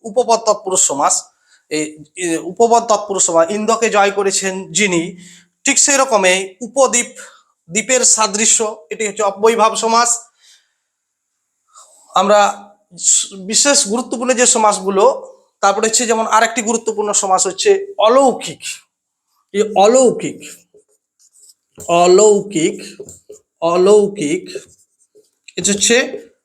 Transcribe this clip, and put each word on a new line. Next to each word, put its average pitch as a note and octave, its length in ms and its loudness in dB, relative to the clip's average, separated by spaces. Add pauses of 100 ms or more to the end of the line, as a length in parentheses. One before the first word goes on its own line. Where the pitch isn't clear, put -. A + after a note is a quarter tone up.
উপপদ A3+ 380 0
তৎপুরুষ F#3 420 -2
সমাস। D3 240 0 (580)
এই, D#3 120 -4 (380)
এই F3 80 -4 (220)
উপপদ A#3 300 2 (100)
তৎপুরুষ G3+ 360 -2
সমাস, E3 180 2 (100)
ইন্দ্রকে A3 400 -2
জয় G3+ 220 2
করেছেন G3 360 -4 (240)
যিনি। F#3 240 0 (640)
ঠিক C4+ 200 0
সেই C#4+ 160 2
রকমই F#3+ 360 2 (280)
উপদ্বীপ, A#3+ 440 0 (600)
দ্বীপের A3 320 -2 (140)
সাদৃশ্য, A3 440 0 (320)
এটি A3 160 -8
হচ্ছে G3+ 220 -6
অব্যয়ীভাব A3 420 2 (120)
সমাস। A#3 260 2 (2000)
আমরা G3+ 260 4 (720)
স-, - 160 0 (220)
বিশেষ C#4 280 2 (140)
গুরুত্বপূর্ণ B3 480 -4
যে B3 60 4 (100)
সমাসগুলো, G3 500 2 (560)
তারপরে G3+ 260 0
হচ্ছে A3+ 220 -2
যেমন A3 160 -2 (100)
আরেকটি A3+ 340 2
গুরুত্বপূর্ণ A3 400 -4 (120)
সমাস F#3+ 280 0
হচ্ছে F#3+ 220 0 (340)
অলৌকিক। B3 560 2 (920)
এই G3+ 100 0 (200)
অলৌকিক, A#3 560 2 (1600)
অলৌকিক, F#3+ 760 4 (960)
অলৌকিক, F#3 720 2 (1120)
এটা F#3 160 -2
হচ্ছে A3+ 240 2 (480)